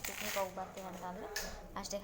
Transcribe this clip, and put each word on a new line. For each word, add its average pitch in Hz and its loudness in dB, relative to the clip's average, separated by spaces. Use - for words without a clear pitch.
ಪಿಕ್ನಿಕ್ 202 2
ಹೋಗಿ 185 4
ಬರ್ತೀವಿ 190 -2
ಅಂತಂದರೆ 180 -4
ಅಷ್ಟೇ 202 0